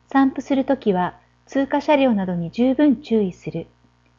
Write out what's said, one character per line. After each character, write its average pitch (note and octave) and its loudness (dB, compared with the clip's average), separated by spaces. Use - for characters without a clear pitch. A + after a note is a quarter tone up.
散 C4+ 2
布 C4+ -6
す C#4 -4
る C4 0
と C4+ -2
き G#3 0
は F3+ -4
通 C4+ -2
過 C#4+ -2
車 D4+ 2
両 C4+ 2
な G3 -2
ど F#3 -4
に E3+ -6
十 B3+ 0
分 D4 2
注 A3 0
意 F#3 -2
す - -12
る。 E3 -10